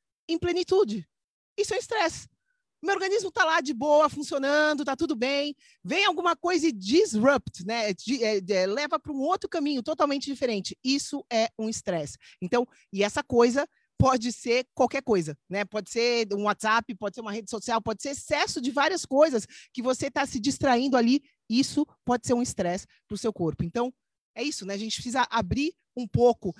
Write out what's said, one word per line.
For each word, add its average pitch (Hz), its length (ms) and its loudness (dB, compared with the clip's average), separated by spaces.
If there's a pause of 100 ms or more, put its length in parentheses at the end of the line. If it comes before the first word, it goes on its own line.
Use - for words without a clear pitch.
(280)
em 330 80 -2
plenitude. 349 720 0 (480)
Isso 403 160 -2
é - 60 -2
estresse. - 480 -2 (560)
Meu 381 120 0
organismo 392 360 -2
tá 392 140 2
lá 320 160 2
de 277 120 -4
boa, 294 380 4
funcionando, 294 760 0
tá 269 120 -2
tudo 311 180 -2
bem. 277 400 -2 (280)
Vem 320 220 0
alguma 349 300 2
coisa 339 320 0
e 311 60 2
disrupt, 226 920 2
né? 214 300 -2
De-, 233 300 -4
é, 214 160 2 (100)
é, 185 160 2
leva 294 320 -2
pra - 140 -10
um 269 80 -4
outro 349 280 -2
caminho 285 340 -2
totalmente 285 420 -2
diferente. 240 580 -4
Isso 277 500 -2
é 226 240 2
um 220 120 -4
estresse. 170 500 -6 (240)
Então, 240 240 0 (260)
e 202 120 0
essa 240 180 -2
coisa 247 460 4 (280)
pode 247 360 2
ser 247 420 -2
qualquer 254 280 0
coisa, 165 360 0 (100)
né? 196 160 -2
Pode 202 260 -8
ser 233 440 0
um 202 100 -2
WhatsApp, 214 520 0
pode 202 180 -6
ser 240 60 -14
uma 220 120 -8
rede 214 160 -8
social, 226 320 -2
pode 220 220 -6
ser 277 80 -6
excesso 302 500 -2
de 254 100 -2
várias 294 360 0
coisas 269 400 4 (260)
que - 80 -12
você 254 300 -2
tá 285 160 -2
se 254 140 -6
distraindo 262 560 2
ali. 247 260 4 (260)
Isso 269 380 2 (180)
pode 247 220 0
ser 262 80 4
um 240 80 2
estresse 185 440 -4 (200)
pro 208 100 -8
seu 220 160 -2
corpo. 165 300 -2
Então, 233 320 -2 (420)
é 226 60 -6
isso, 277 240 -4
né? 196 80 -6
A 196 40 -4
gente 220 180 -6
precisa 247 340 -2
abrir 233 420 0 (240)
um 247 120 -6
pouco 233 520 4